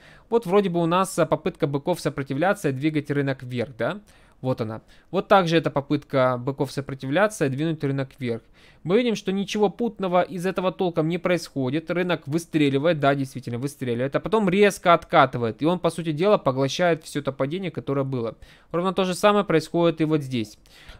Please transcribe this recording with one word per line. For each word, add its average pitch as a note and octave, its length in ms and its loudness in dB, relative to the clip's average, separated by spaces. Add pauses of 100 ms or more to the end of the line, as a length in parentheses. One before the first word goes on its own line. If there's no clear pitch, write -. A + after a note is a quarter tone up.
(300)
Вот A3+ 160 2
вроде G3 240 2
бы E3+ 120 0
у E3+ 40 2
нас, F3+ 340 0
а, D#3+ 60 4
попытка D3+ 420 -2
быков C#3+ 320 -2
сопротивляться D3 680 -2
и - 20 -2
двигать D3 400 -2
рынок C#3 320 -2
вверх, B2 340 -6
да? D#3 220 -4 (400)
Вот C3 200 -2
она. A2 220 -6 (280)
Вот G3 200 -2
также F3 260 6
эта D#3 140 2
попытка C3+ 680 0
быков C3+ 340 -4
сопротивляться D3 720 -2
и C#3 40 2
двинуть D#3 320 -4
рынок C3+ 280 -4 (100)
вверх. A#2 220 -6 (420)
Мы F3 140 2
видим, A#3+ 180 2
что F#3+ 160 -6
ничего G3 380 0
путного F#3+ 520 0
из F3 240 -4
этого F#3 280 -2
толком E3+ 340 0
не E3+ 100 -2
происходит. D#3+ 720 -2
Рынок F3 380 -2
выстреливает, D3 720 2
да, C#3 160 4
действительно B2+ 420 -6
выстреливает, B2 600 -4
а - 20 2
потом G3 300 0
резко F#3+ 440 4
откатывает. C3+ 680 2
И C#3 40 0
он, F3 140 2
по E3+ 100 0
сути E3 220 -6
дела, F#3 260 2
поглощает C#3 680 0
всё - 160 -6
то C#3 100 -4
падение, D#3 400 -4
которое C#3 320 -4
было. B2+ 320 -4 (360)
Ровно F3 220 -2
то F#3+ 120 0
же F#3 80 -2
самое G#3 320 4
происходит E3 560 2
и - 20 2
вот D#3 200 0
здесь. B2+ 340 -6 (420)